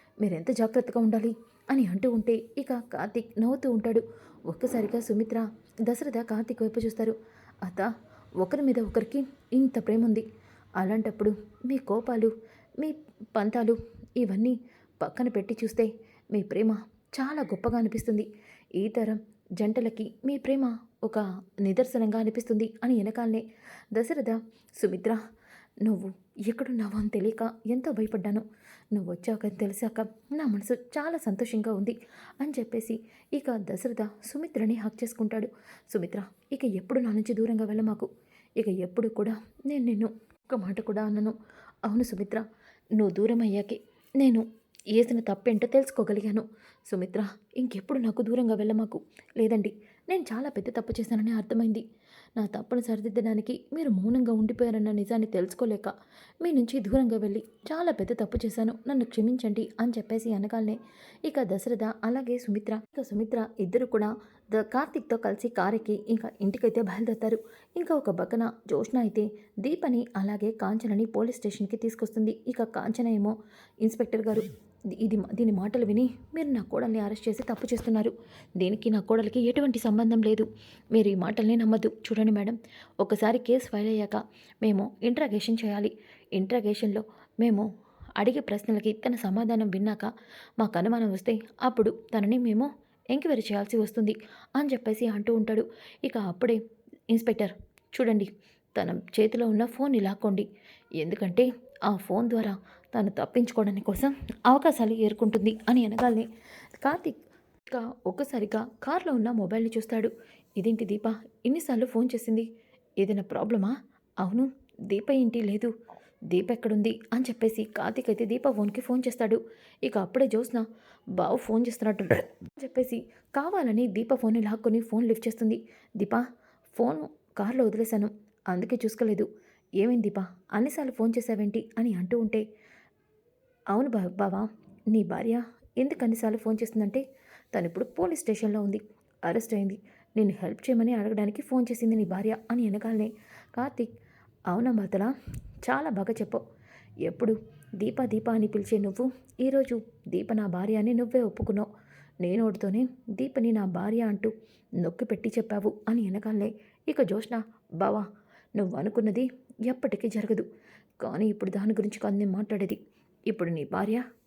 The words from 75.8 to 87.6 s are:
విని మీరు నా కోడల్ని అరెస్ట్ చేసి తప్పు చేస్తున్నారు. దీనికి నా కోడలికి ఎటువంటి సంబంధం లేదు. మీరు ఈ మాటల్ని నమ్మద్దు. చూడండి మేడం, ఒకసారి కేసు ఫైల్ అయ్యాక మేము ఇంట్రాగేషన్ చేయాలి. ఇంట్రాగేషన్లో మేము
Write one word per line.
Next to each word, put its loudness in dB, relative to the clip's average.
విని 4
మీరు -4
నా 0
కోడల్ని -2
అరెస్ట్ -4
చేసి -2
తప్పు -6
చేస్తున్నారు. 0
దీనికి 0
నా 4
కోడలికి 2
ఎటువంటి 2
సంబంధం 4
లేదు. 4
మీరు 6
ఈ 2
మాటల్ని 2
నమ్మద్దు. 4
చూడండి 0
మేడం, 0
ఒకసారి 2
కేసు 2
ఫైల్ -2
అయ్యాక 0
మేము 2
ఇంట్రాగేషన్ 0
చేయాలి. -2
ఇంట్రాగేషన్లో 0
మేము 4